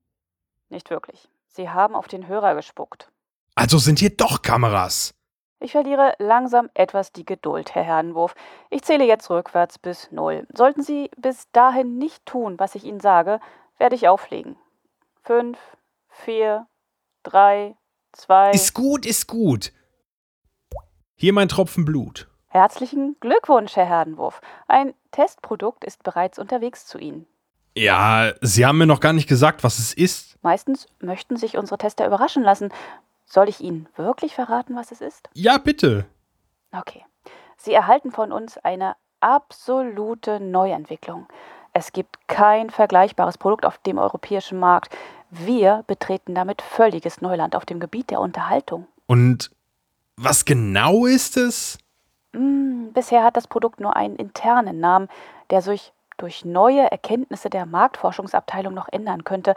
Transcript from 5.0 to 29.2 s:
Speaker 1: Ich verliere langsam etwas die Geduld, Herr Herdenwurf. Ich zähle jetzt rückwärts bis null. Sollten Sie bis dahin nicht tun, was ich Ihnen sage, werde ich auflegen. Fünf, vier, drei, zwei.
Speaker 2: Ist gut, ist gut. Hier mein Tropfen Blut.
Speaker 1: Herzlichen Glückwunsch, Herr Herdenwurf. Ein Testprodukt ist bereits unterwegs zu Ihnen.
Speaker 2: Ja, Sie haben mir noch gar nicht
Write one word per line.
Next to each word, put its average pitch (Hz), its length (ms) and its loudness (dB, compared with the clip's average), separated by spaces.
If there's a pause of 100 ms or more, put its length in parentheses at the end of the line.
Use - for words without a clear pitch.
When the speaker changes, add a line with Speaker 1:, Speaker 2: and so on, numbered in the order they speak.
Speaker 1:
Ich 254 140 -10
verliere 277 460 2
langsam 240 540 2
etwas 190 380 0
die 170 140 -18
Geduld, 160 500 -8
Herr 175 80 0
Herdenwurf. 165 500 -2 (360)
Ich 277 140 -8
zähle 294 220 2
jetzt 226 240 2
rückwärts 175 480 -2
bis - 340 -14
null. 160 420 -6
Sollten 285 300 2
Sie 285 340 -8
bis 254 340 -8
dahin 247 460 2
nicht 302 280 -8
tun, 214 340 -8
was 196 160 -4
ich 196 100 -18
Ihnen 208 160 -14
sage, 196 400 4 (360)
werde 247 180 2
ich 226 120 0
auflegen. - 480 0 (680)
Fünf, 240 340 -2 (500)
vier, 220 600 -4 (560)
drei, 202 520 4 (380)
zwei. 196 380 6
Speaker 2:
Ist 196 220 2
gut, 269 320 -2
ist - 220 -4
gut. 180 460 -2 (1400)
Hier 190 180 2
mein 202 160 2
Tropfen 175 340 -2
Blut. 147 460 -6 (180)
Speaker 1:
Herzlichen 269 720 0
Glückwunsch, 247 560 2
Herr 185 100 2
Herdenwurf. 156 540 -2 (300)
Ein 269 240 2 (180)
Testprodukt - 720 -4
ist - 200 -16
bereits 185 360 -4
unterwegs 240 460 -8
zu - 120 -16
Ihnen. 151 300 -16 (480)
Speaker 2:
Ja, 110 640 4
Sie 113 260 2
haben 143 120 4
mir 160 100 6
noch 147 140 4
gar 156 120 4
nicht 160 140 0